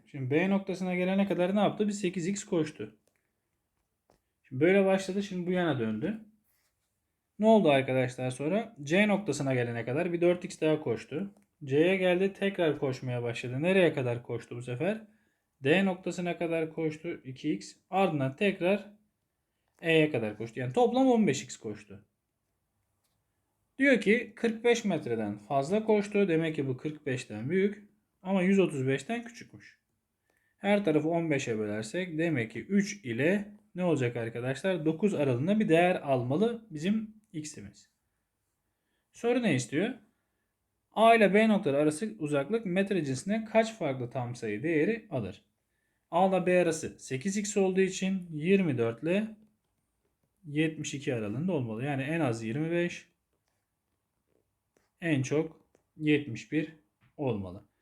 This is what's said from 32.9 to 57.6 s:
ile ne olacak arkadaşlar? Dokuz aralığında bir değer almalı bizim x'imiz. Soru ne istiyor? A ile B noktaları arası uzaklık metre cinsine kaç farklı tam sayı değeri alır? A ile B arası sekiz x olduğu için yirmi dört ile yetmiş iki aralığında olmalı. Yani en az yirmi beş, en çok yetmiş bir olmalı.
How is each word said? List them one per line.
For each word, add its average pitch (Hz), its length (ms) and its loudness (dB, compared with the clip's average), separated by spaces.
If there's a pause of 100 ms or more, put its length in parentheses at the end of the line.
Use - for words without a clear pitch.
ile 151 500 -2 (200)
ne 180 100 -4
olacak 127 320 0
arkadaşlar? 131 680 -4
Dokuz 160 300 0
aralığında 143 460 0
bir 170 80 0
değer 175 280 4
almalı 143 720 0
bizim 202 440 -4 (180)
x'imiz. 120 580 -14 (1200)
Soru 240 300 0
ne 180 120 2
istiyor? 170 400 -2 (1000)
A 226 220 6
ile 196 200 6
B 220 140 6
noktaları 147 340 2
arası 156 360 0
uzaklık 147 480 -2
metre 190 380 0
cinsine 190 400 -4
kaç 220 340 0
farklı 131 320 -4
tam 123 240 -6
sayı 107 280 -6
değeri 170 480 0
alır? 101 340 -6 (680)
A 185 180 4
ile 180 180 0
B 180 160 6
arası 160 360 -4
sekiz 190 380 -6
x 202 200 -4
olduğu 190 240 2
için 185 520 -2
yirmi 160 460 2
dört 117 240 -2
ile 196 340 -2 (1080)
yetmiş 151 500 -2
iki 135 200 -4
aralığında 117 380 -4
olmalı. 120 320 -4
Yani 139 180 -4
en 160 180 -2
az 113 220 0
yirmi 147 280 -4
beş, 175 380 -4 (1900)
en 151 220 0
çok 156 380 -2 (360)
yetmiş 147 560 -2
bir 156 240 -4 (400)
olmalı. 101 480 -6 (180)